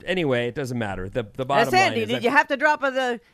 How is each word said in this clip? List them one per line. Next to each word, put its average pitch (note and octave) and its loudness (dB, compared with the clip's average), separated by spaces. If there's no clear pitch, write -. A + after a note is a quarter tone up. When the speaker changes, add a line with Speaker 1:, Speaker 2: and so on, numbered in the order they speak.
Speaker 1:
anyway, C3+ 0
it A#2 -6
doesn't B2+ -4
matter. G2 -4
The, A2+ -4
the C3 -6
bottom A3+ 2
Speaker 2:
Now, - -2
Sandy, F#4 2
Speaker 1:
line - -2
is G#3+ -4
Speaker 2:
did B3 -2
Speaker 1:
that A3+ -4
Speaker 2:
you A#3 2
have D4 4
to C#4+ 0
drop D4 2
of C4+ 0
the, B3 -2